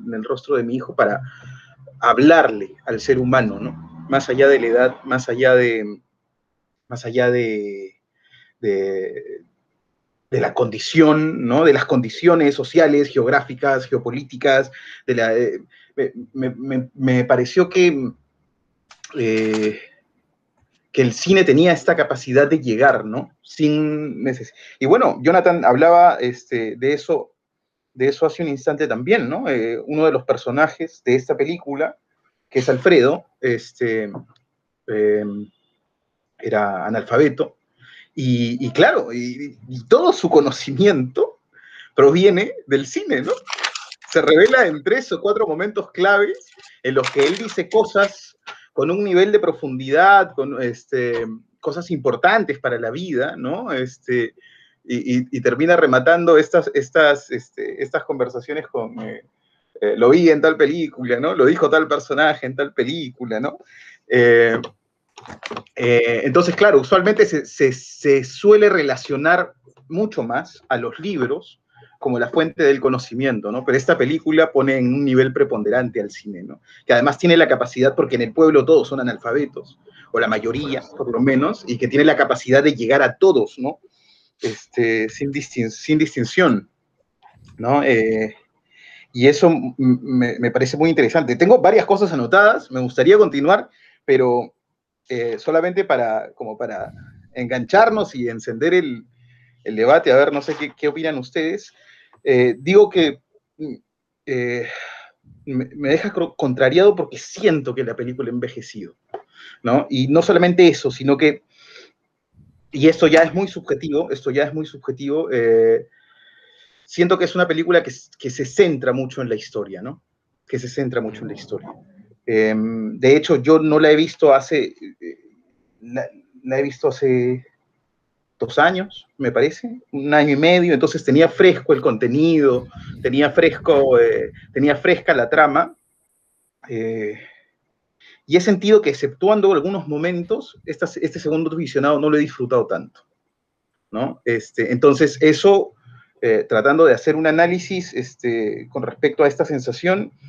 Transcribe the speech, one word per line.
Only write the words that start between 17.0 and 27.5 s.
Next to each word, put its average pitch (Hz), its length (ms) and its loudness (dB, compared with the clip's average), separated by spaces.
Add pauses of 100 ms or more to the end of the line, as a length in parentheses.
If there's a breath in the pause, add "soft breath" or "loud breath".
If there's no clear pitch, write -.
pareció 135 440 0
que, 160 420 0 (1080)
eh, 110 600 -2 (1120 loud breath)
que 135 80 2
el 123 100 0
cine 185 320 2
tenía 165 300 4
esta 165 220 0
capacidad 139 520 0
de 156 120 0
llegar, 123 440 0
¿no? 107 380 -10
Sin 151 800 -4
neces-, 127 300 -8 (260 loud breath)
y 165 60 -2
bueno, 214 360 -2
Jonathan 156 440 2
hablaba, 170 500 4
este, 117 640 -6
de 135 160 -2
eso, 147 400 -6 (600)